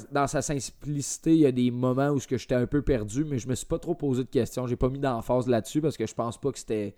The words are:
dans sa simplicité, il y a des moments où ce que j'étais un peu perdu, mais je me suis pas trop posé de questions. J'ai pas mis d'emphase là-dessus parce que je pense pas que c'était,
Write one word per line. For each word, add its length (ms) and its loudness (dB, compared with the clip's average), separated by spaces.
dans 160 2
sa 160 -2
simplicité, 880 -2
il 80 6
y 60 8
a 60 6
des 180 2
moments 380 2
où 100 2
ce 80 -4
que 120 -2
j'étais 160 -2
un 120 2
peu 160 0
perdu, 460 0
mais 100 -2
je 100 -6
me 60 0
suis 120 -6
pas 120 -2
trop 160 -4
posé 300 0
de 40 -8
questions. 380 0
J'ai 100 -2
pas 120 2
mis 100 -2
d'emphase 480 0
là-dessus 360 0
parce 140 0
que 100 -2
je 80 -10
pense 260 -4
pas 120 -2
que 60 -12
c'était, 400 -4